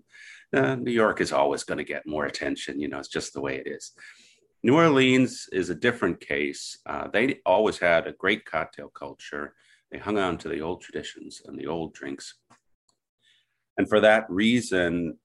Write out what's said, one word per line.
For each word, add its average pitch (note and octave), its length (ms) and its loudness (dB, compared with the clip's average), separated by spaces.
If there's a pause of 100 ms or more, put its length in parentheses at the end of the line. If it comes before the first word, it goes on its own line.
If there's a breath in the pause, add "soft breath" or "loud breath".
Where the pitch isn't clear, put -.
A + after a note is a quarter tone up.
(540 loud breath)
uh, C3+ 220 2
New B2 140 -4
York A2 300 2
is E2+ 120 0
always C#2+ 320 2
gonna D2 200 -6
get C#2+ 220 -8
more D2+ 180 -4
attention. C#2+ 560 -6
You D2 80 -4
know, C#2 100 -8
it's C#2+ 100 -12
just - 260 -8
the C#2 60 -8
way C2+ 160 -4
it C2+ 100 -10
is. - 260 -12 (680 loud breath)
New A#2+ 140 6
Orleans C3 760 4
is F2+ 180 -2
a F2 40 -2
different G2+ 460 0
case. D2 640 -6
Uh, D2 240 -8
they A#2+ 380 0
always F#2+ 320 4
had E2 280 4
a D#2+ 60 -8
great G#2 320 0
cocktail D#2 460 -8
culture. C#2+ 640 -12 (360 soft breath)
They - 60 -12
hung G#2 220 -4
on F2+ 180 -2
to D#2 140 -12
the D2+ 100 -4
old E2+ 220 -6
traditions - 600 -12
and C#2 160 -14
the C2+ 80 -10
old D#2 280 -6
drinks. C#2 400 -12 (1400)
And G2 100 0
for G#2 120 4
that G#2+ 280 6
reason, F2+ 960 0